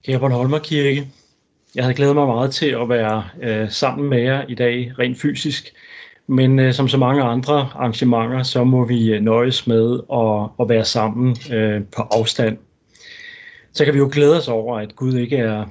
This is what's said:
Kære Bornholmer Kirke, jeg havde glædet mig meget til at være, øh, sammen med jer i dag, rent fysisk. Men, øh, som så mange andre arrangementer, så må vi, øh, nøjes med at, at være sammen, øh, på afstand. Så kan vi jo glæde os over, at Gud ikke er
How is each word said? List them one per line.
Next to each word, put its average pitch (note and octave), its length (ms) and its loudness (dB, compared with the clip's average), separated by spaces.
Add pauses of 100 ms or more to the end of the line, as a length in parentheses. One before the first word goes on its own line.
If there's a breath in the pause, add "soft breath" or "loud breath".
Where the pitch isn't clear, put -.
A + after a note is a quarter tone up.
Kære C3 140 -2
Bornholmer C3 400 0
Kirke, C#3+ 480 -2 (680 soft breath)
jeg B2+ 80 -4
havde B2+ 120 0
glædet C#3+ 200 2
mig D3 120 2
meget B2+ 240 0
til D3 140 -4
at A#2+ 240 -2
være, A2 340 0 (180)
øh, A2 300 -4
sammen C#3+ 380 -2
med B2+ 100 2
jer C3+ 280 -2
i A#2+ 80 -10
dag, B2 440 -2
rent B2 220 -2
fysisk. C#3+ 520 -4 (540 loud breath)
Men, C3 320 4
øh, C3 140 4
som C3+ 140 0
så C3+ 100 0
mange C3+ 260 2
andre B2+ 320 0
arrangementer, B2+ 880 0
så B2+ 200 0
må B2+ 220 4
vi, A2+ 280 2
øh, G#2 80 0
nøjes A#2+ 460 0
med A#2 320 2 (140)
at, G#2+ 360 0 (100)
at A#2 100 0
være A2 160 2
sammen, A#2 520 0 (160)
øh, G#2+ 280 0 (140)
på A2+ 60 -6
afstand. A2+ 560 0 (1160 loud breath)
Så D3+ 120 2
kan D3+ 80 2
vi C#3 60 4
jo C#3 140 4
glæde D3 240 6
os D#3+ 100 -4
over, A2+ 320 -2
at G#2+ 160 -10
Gud B2+ 180 -2
ikke A#2+ 240 -2
er G#2+ 340 -2